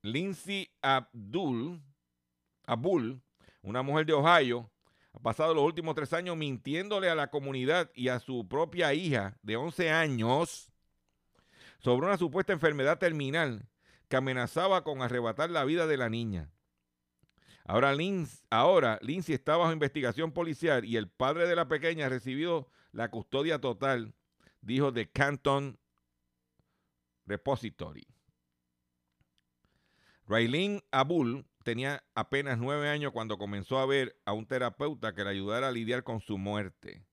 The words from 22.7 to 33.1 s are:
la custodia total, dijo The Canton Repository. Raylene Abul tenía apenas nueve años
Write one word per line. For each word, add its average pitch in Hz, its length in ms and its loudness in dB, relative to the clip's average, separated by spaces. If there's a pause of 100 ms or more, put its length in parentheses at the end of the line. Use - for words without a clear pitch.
la 113 200 -4
custodia 135 500 -2
total, 123 540 -2 (460)
dijo 131 300 0
The 117 200 -6
Canton 139 680 0 (1500)
Repository. 101 840 -6 (2250)
Raylene 139 640 2
Abul 135 540 2 (180)
tenía 127 400 -4 (120)
apenas 135 420 -2
nueve 147 320 -2
años 147 240 -2